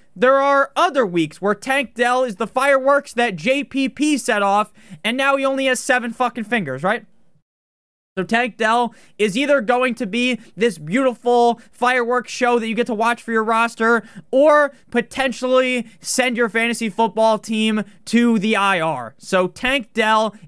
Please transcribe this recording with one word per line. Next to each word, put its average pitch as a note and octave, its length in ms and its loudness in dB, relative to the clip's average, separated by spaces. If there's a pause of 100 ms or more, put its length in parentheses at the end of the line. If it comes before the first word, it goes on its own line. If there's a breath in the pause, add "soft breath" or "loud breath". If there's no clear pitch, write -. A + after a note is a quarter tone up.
(160 soft breath)
there B3+ 240 4
are C#4 340 2
other C#4+ 320 0
weeks E3+ 340 -2
where G3+ 140 0
Tank C4 400 -4
Dell B3 300 0
is A3+ 120 -6
the A3+ 120 -6
fireworks C#4 640 0
that A#3 240 0
J B3+ 260 0
P C4+ 260 -4
P D4 300 0
set G#3+ 240 -2
off, G3+ 300 0 (320 loud breath)
and A3+ 120 -4
now C#4 200 0
he C4+ 80 -2
only C4+ 220 -2
has B3+ 120 0
seven A#3+ 340 0
fucking A#3 320 -4
fingers, D3 380 -4
right? G#3 240 -2 (1120)
So F#3 60 -4
Tank A#3 320 -2
Dell A#3 360 0 (260 soft breath)
is G3+ 200 0
either C#4 220 2
going A#3+ 340 0
to B3 120 -6
be A#3+ 340 -2 (160 loud breath)
this F3+ 220 0
beautiful A#3+ 800 0 (100)
fireworks B3 600 -2
show A#3+ 260 0
that A3+ 80 -4
you A3 80 -4
get A#3 140 -2
to B3 60 -4
watch A#3 280 -2
for - 80 -8
your A3 140 0
roster, A3+ 580 0 (300 loud breath)
or D4 420 4 (160 soft breath)
potentially B3+ 960 0 (140 loud breath)
send B3+ 360 -2
your A#3 120 0
fantasy A3+ 420 -2
football A3 480 0
team A3 460 -2 (220 loud breath)
to A#3 340 2
the G#3+ 160 0
I G3 240 0
R. C3+ 360 -4
So F#3 300 0
Tank B3+ 480 -4
Dell A3 400 0 (140 loud breath)